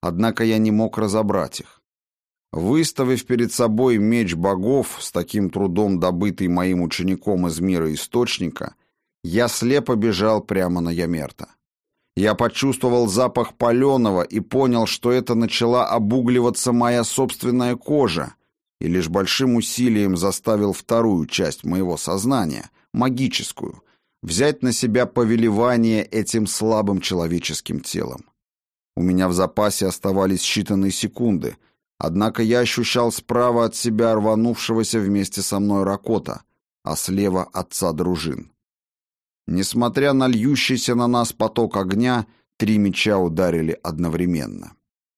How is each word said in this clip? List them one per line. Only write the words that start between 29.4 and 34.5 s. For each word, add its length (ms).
оставались 560
считанные 500
секунды, 640
однако 420
я 180
ощущал 520
справа 540
от 100
себя 400
рванувшегося 840